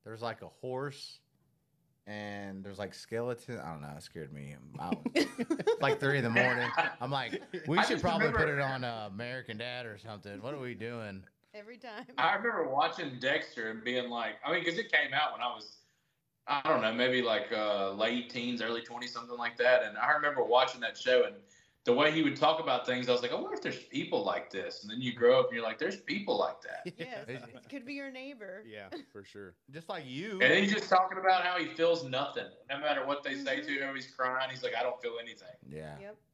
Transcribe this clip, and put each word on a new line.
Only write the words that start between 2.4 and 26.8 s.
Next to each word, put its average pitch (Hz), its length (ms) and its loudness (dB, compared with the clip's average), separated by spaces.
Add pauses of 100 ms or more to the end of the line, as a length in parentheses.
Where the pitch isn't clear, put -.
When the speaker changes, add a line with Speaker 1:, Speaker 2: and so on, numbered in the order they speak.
Speaker 1:
there's, 98 160 -12
like, 101 160 -6
skeleton. 117 640 -6
I 80 120 -8
don't 78 100 -8
know. 73 160 -10
It 73 60 -14
scared 73 320 -12
me. 71 200 -12 (240)
I 73 120 -6
was, - 160 -2
Speaker 2:
<laughs> 240 80 -4
Speaker 1:
it's 302 680 0
like 139 160 4
three 139 200 2
in 123 60 2
the 117 60 2
morning. 123 380 2 (320)
I'm 127 100 -4
like, 131 300 -4 (260)
"We 165 120 4
Speaker 3:
I - 40 6
Speaker 1:
should 277 100 4
Speaker 3:
just 175 100 0
Speaker 1:
probably 165 240 4
Speaker 3:
remember 151 200 2
Speaker 1:
put 147 80 0
it 139 60 0
on, 135 240 -2
uh, 113 260 -4
American 120 460 -8
Dad 123 300 -6
or 104 120 -10
something. 101 440 -10
What 131 120 -6
are 147 60 -8
we 123 140 -6
doing?" 107 480 -8 (320)
Speaker 2:
Every 214 240 -16
time. 226 260 -12 (140)
Speaker 3:
I 165 160 4
remember 196 340 0
watching 147 500 0
Dexter 127 520 -2
and 110 120 -8
being 123 280 -2
like, 117 240 -4 (120)
I 151 60 0
mean, 175 120 0
'cause 170 120 0
it 220 160 -4
came 147 220 2
out 147 180 2
when - 80 -8
I 120 140 -2
was, - 240 -16 (680)
I 139 180 2
don't 131 180 6
know, 110 100 4
maybe, 127 300 4
like, 110 280 2
uh, 104 420 2
late 117 360 0
teens, 120 320 -4
early 117 220 -2
twenties, 120 320 -10
something 120 240 -8
like 117 180 -4
that. 123 280 6
And 107 120 -6
I 123 160 4
remember 147 320 2
watching 123 380 6
that 110 160 -4
show 127 260 6
and 101 100 -4 (500)
the 120 100 6
way 147 180 6
he 160 100 4
would 139 140 4
talk 160 240 4
about 127 240 2
things, 123 240 0
I 123 40 6
was 120 100 4
like, 123 100 0
"I - 20 -2
wonder - 200 -4
if - 80 -8
there's - 220 -6
people 165 380 -2
like - 280 -2
this." 90 320 -8
And 104 80 -12
then 117 100 -6
you 123 140 -2
grow 123 260 8
up 123 60 6
and 120 80 -2
you're 117 100 -2
like, 110 140 -2
"There's 185 240 -2
people 196 360 -2
like - 220 0
that." - 340 -10